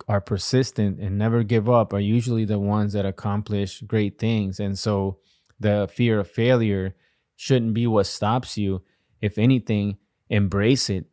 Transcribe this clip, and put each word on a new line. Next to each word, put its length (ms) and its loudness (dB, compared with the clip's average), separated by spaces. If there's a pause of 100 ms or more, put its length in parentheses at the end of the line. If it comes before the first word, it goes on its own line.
are 140 0
persistent 760 -2
and 180 -4
never 240 2
give 260 0
up, 240 4
are 80 0
usually 460 0
the 120 0
ones 360 0
that 100 0
accomplish 760 -4
great 360 -2
things. 400 -2
And 200 -4
so 400 -2 (420)
the 320 2
fear 260 2
of 120 -4
failure 680 0 (380)
shouldn't 400 0
be 120 0
what 200 2
stops 500 -2
you. 260 -4 (380)
If 160 -2
anything, 640 0 (320)
embrace 580 2
it. 240 -4